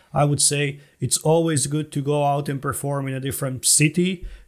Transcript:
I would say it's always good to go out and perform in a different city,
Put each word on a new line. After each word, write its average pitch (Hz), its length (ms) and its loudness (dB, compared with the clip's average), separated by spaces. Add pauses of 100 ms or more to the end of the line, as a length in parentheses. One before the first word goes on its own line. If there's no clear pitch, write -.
(120)
I 147 140 2
would 147 160 0
say 143 380 0 (200)
it's 127 180 -2
always 160 500 2
good 151 240 -4
to 143 100 -4
go 147 220 0
out 143 260 0
and 139 100 -4
perform 139 480 -4
in 131 60 -6
a 131 60 -6
different 131 440 -6
city, 175 600 2 (220)